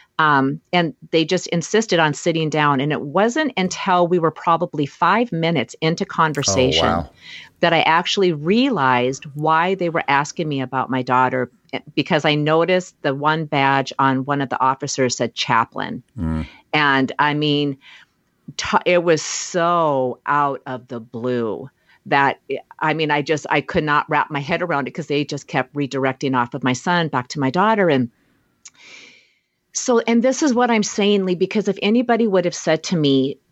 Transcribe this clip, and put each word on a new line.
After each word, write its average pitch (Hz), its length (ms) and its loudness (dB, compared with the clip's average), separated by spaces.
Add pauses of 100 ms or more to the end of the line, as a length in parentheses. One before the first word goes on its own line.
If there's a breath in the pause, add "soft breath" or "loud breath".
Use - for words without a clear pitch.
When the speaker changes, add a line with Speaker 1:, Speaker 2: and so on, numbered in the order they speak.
(180 loud breath)
Speaker 1:
Um, 147 440 2 (100)
and 170 220 2 (180)
they 165 140 4
just 175 220 -2
insisted 185 520 0
on 156 140 2
sitting 160 360 -2
down. 147 300 2
And 147 140 0
it - 80 -4
wasn't 226 560 0
until 180 500 0
we 180 100 2
were 160 140 0
probably 160 540 -2
five 202 480 0
minutes 160 480 -2
into 170 240 0
conversation 131 800 0
Speaker 2:
Oh, 82 140 0
wow. 80 100 -8 (500 loud breath)
Speaker 1:
that 170 140 2
I 156 80 4
actually 180 500 2
realized 147 1000 0
why 160 420 0
they 180 140 -2
were 160 180 -2
asking 147 400 0
me 139 140 -4
about 127 280 -4
my 127 120 -2
daughter, 127 500 0 (220)
eh, 131 80 -6 (140)
because 151 280 0
I 156 100 4
noticed 165 680 0
the 143 120 -2
one 151 300 -2
badge 139 560 0
on 135 240 2
one 143 160 -2
of 139 80 -4
the - 140 -4
officers 131 560 -2
said 117 180 -4
chaplain. 101 680 -2 (160)
Speaker 2:
Mm. 80 300 -4 (240 loud breath)
Speaker 1:
And 139 480 2
I 147 140 0
mean, 147 440 -2 (800 loud breath)
t-, - 300 -2
it 175 180 2
was 165 180 2
so 160 1040 -2
out 143 380 0
of 127 220 -10
the 120 140 -10
blue 117 680 -4 (360 soft breath)
that, 139 340 2 (400)
I 156 140 0
mean, 151 180 -2
I 147 100 0
just, 147 280 -2
I 151 100 2
could 156 240 -2
not 147 260 0
wrap 147 220 0
my 170 80 -4
head 165 220 -4
around 147 260 -2
it - 40 -12
'cause 160 160 -10
they 147 180 -2
just 143 220 -10
kept - 260 -2
redirecting 135 640 -2
off 123 160 -2
of 143 100 -10
my 131 80 0
son 170 380 -2
back 127 200 -4
to 151 120 -8
my 131 80 0
daughter. 196 400 2
And 131 200 2 (1600 loud breath)
so, 240 340 0
and 233 160 4
this 262 180 2
is 294 120 4
what 240 180 2
I'm 214 120 2
saying, 202 420 2
Lee, 185 100 0
because 185 320 -2
if 190 140 -2
anybody 233 460 2
would 185 180 2
have 170 100 -4
said 160 300 0
to - 100 -2
me, 139 420 2 (140)